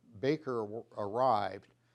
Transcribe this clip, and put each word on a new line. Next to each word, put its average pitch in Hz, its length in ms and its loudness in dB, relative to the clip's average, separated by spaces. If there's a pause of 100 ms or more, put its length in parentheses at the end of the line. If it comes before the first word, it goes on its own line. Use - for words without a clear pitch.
(200)
Baker 131 420 0
ar-, 107 220 -8 (140)
arrived 104 720 2 (260)